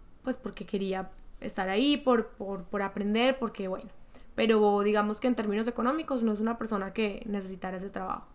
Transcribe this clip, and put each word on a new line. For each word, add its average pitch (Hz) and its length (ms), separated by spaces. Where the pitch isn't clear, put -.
pues, 247 140
porque 196 280
quería 190 440
estar 196 260
ahí, 262 300
por, 233 320
por, 196 360
por 202 180
aprender, 214 560
porque, 202 280
bueno, 185 220
pero 214 480
digamos 214 360
que - 80
en 247 80
términos 214 320
económicos 254 540
no 226 100
es 208 80
una 226 200
persona 196 340
que 208 320
necesitara 190 520
ese 190 120
trabajo. - 460